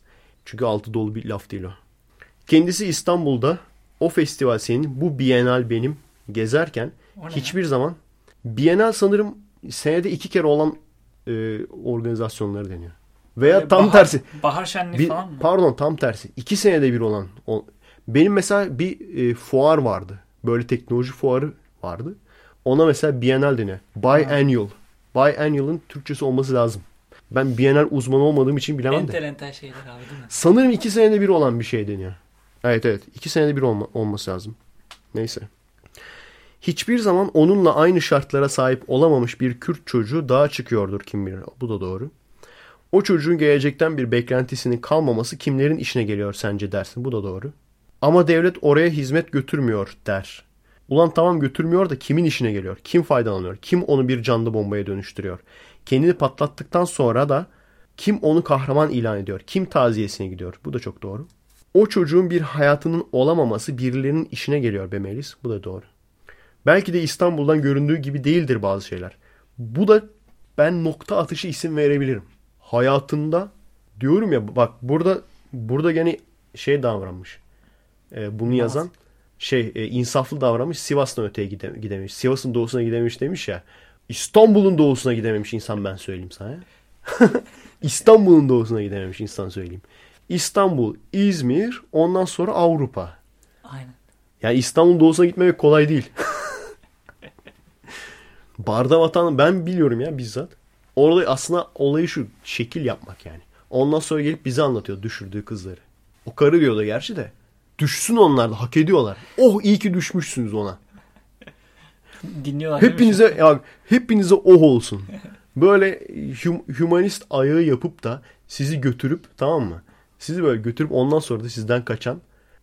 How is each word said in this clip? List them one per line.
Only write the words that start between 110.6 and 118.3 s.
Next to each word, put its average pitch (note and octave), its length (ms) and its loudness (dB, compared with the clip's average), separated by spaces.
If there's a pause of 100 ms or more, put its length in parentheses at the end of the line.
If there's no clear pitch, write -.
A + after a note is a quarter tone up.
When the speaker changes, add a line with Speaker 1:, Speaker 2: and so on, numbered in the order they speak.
Speaker 2:
Dinliyorlar D3 360 -2
değil A#3 120 6
mi - 20 -6
Speaker 1:
Hepinize, A3 320 6
Speaker 2:
şimdi? - 120 0
Speaker 1:
ya, D3+ 200 8 (300)
hepinize G#3+ 460 4
oh F3+ 260 10
olsun. A#2 400 4 (540)
Böyle F#3+ 440 4 (440)
hum-, E3 360 -4
hümanist F3 500 0
ayağı D3 320 2
yapıp D3+ 420 -2
da A#2+ 180 -8 (260)